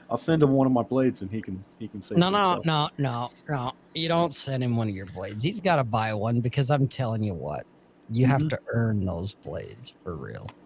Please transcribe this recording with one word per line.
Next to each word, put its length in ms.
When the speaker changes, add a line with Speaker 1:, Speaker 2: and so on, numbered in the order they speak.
Speaker 1:
I'll 80
send 260
him 80
one 160
of 60
my 100
blades, 380
and 100
he 100
can, 220
he 80
can 140
say 140
Speaker 2:
No, 120
Speaker 1:
for 40
Speaker 2:
no, 60
Speaker 1:
himself. 100
Speaker 2:
no, 320
no, 340
no. 220
You 140
don't 260
send 300
him 120
one 140
of 60
your 120
blades. 360
He's 160
gotta 240
buy 300
one 280
because 300
I'm 160
telling 360
you 100
what, 320
you 160
have 160
Speaker 1:
Mm-hmm. 80
Speaker 2:
to 100
earn 360
those 280
blades 600
for 120
real. 320